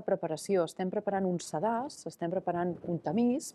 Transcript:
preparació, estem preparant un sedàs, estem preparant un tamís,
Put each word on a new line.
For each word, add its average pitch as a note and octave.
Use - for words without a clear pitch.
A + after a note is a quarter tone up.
preparació, F3
estem F#3
preparant G3
un F3+
sedàs, A3+
estem E3+
preparant F3
un E3+
tamís, A#3+